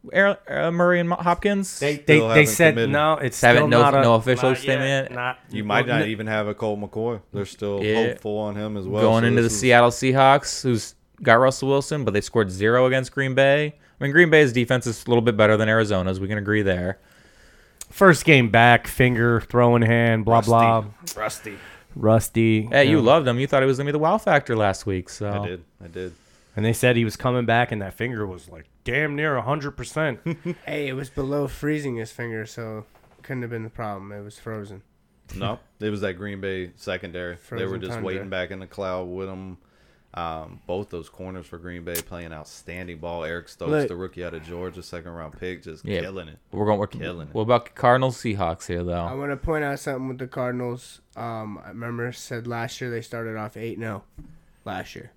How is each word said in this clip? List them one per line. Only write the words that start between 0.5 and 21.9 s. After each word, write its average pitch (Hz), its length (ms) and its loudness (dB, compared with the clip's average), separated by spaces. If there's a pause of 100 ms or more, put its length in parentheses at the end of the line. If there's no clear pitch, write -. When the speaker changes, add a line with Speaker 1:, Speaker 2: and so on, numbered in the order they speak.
Speaker 1:
uh, 147 220 -2
Murray 175 260 2
and 170 120 -2
Mo-, 175 60 0
Hopkins. 190 600 -2
Speaker 2:
They, 147 200 0
they, - 40 -14
Speaker 3:
Still 151 280 6
Speaker 2:
they 113 100 2
Speaker 3:
haven't 147 80 6
Speaker 2:
said 156 240 4
Speaker 3:
committed. 117 180 0
Speaker 2:
no. 151 280 2
It's 127 220 -6
Speaker 1:
Haven't, 123 200 8
Speaker 2:
still 151 80 2
Speaker 1:
no, 120 140 6
Speaker 2:
not 139 120 6
a, 139 80 6
Speaker 1:
no 117 120 6
official 123 340 2
Speaker 2:
not 127 100 2
Speaker 1:
statement 135 300 -2
Speaker 2:
yet. 135 220 0
Speaker 1:
yet. - 20 -14
Speaker 2:
Not, 123 260 -6 (120)
Speaker 3:
You 107 120 -6
might 107 240 2
Speaker 2:
no, 120 60 -2
Speaker 3:
not 113 100 2
Speaker 2:
n- 107 60 0
Speaker 3:
even 110 180 -6
have 107 220 -2
a 104 60 -4
Colt 104 260 -4
McCoy. 110 400 -6 (120)
They're 101 120 -6
still 101 400 -6
Speaker 1:
Yeah. 113 240 2
Speaker 3:
hopeful 104 300 -6
on 104 180 -6
him 107 220 -8
as 92 100 -8
well. 107 140 0
Speaker 1:
Going 113 200 4
Speaker 3:
So 117 60 2
Speaker 1:
into 120 140 4
the 117 60 2
Speaker 3:
this 113 40 0
is 104 80 -4
Speaker 1:
Seattle 120 300 6
Seahawks, 135 720 2
who's 120 320 -2 (280)
got 117 120 6
Russell 131 340 4
Wilson, 139 360 0
but 101 100 0
they 101 80 2
scored 104 280 0
zero 113 360 2
against 131 260 0
Green 135 240 -2
Bay. 143 380 4 (260)
I - 40 -4
mean, 139 60 -2
Green 165 200 8
Bay's 151 240 8
defense 123 340 2
is - 160 -6
a - 40 -6
little 120 140 6
bit 113 140 2
better 107 220 6
than 107 100 2
Arizona's. 98 500 0
We 98 80 -4
can 104 120 -4
agree 104 240 0
there. 92 360 -2 (920)
Speaker 2:
First 185 340 6
game 135 260 6
back, 117 360 6
finger, 120 560 2
throwing 120 400 4
hand, 113 420 2
blah, 113 120 4
Speaker 3:
Rusty. 110 140 2
Speaker 2:
blah. 113 340 4 (320)
Speaker 3:
Rusty. 107 420 -8 (380)